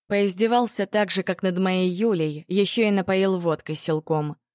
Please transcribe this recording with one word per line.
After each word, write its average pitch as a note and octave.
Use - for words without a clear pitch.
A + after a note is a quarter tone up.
Поиздевался G#3
так G#3
же, F#3+
как F#3
над F#3
моей F#3
Юлей, F3
ещё G3
и G#3+
напоил F#3+
водкой D#3+
силком. D#3